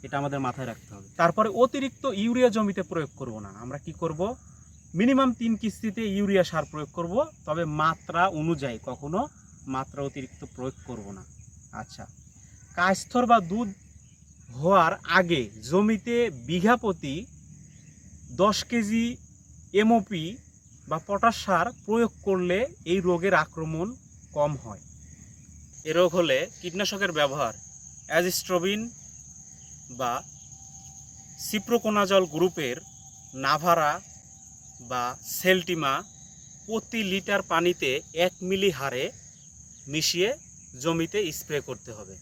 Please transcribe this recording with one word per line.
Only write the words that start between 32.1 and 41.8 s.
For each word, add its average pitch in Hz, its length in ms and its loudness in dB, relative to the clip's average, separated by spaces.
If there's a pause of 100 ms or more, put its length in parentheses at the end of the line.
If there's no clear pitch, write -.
গ্রুপের 160 420 0 (640)
নাভারা 156 480 4 (960)
বা 123 140 -2 (340)
সেলটিমা 175 560 2 (720)
প্রতি 226 380 -6
লিটার 196 380 0 (100)
পানিতে 170 380 2 (360)
এক 180 160 -2
মিলি 190 300 2
হারে 135 320 -4 (840)
মিশিয়ে 170 420 0 (540)
জমিতে 165 360 0 (180)
স্প্রে 147 300 -6
করতে 123 300 -12